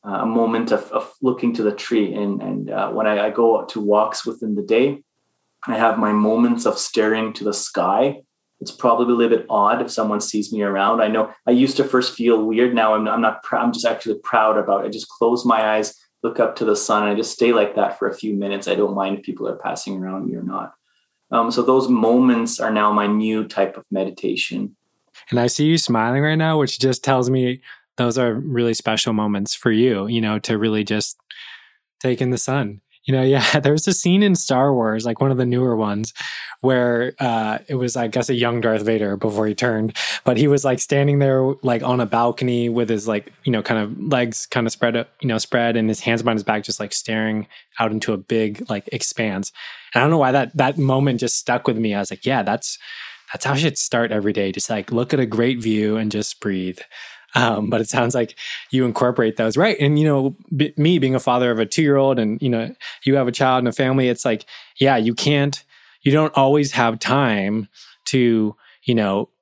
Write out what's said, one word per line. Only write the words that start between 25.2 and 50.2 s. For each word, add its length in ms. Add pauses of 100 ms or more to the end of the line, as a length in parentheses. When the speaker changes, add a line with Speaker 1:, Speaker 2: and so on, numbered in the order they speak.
Speaker 2:
And 100
I 80
see 160
you 140
smiling 440
right 140
now, 240
which 180
just 240
tells 260
me 320 (360)
those 220
are 160
really 400
special 380
moments 420
for 180
you, 340
you 140
know, 200
to 180
really 260
just 320 (840)
take 200
in 100
the 80
sun. 440 (220)
You 100
know, 80
yeah, 380
<laughs> 0
there's 280
a 40
scene 300
in 120
Star 400
Wars, 320
like, 140
one 100
of 80
the 80
newer 280
ones, 380 (480)
where, 580
uh, 480
it 100
was, 200
I 120
guess, 200
a 60
young 260
Darth 220
Vader 340
before 300
he 80
turned, 420 (280)
but 120
he 120
was, 160
like, 160
standing 380
there, 440
like, 200
on 180
a 60
balcony 600
with 220
his, 180
like, 240 (120)
you 80
know, 100
kind 180
of 180
legs 480
kind 200
of 60
spread 240
up, 120 (120)
you 80
know, 100
spread 380
and 120
his 120
hands 220
behind 140
his 80
back, 180
just, 180
like, 120
staring 540 (320)
out 120
into 220
a 60
big, 500
like, 240
expanse. 580 (440)
And 80
I 20
don't 60
know 80
why 140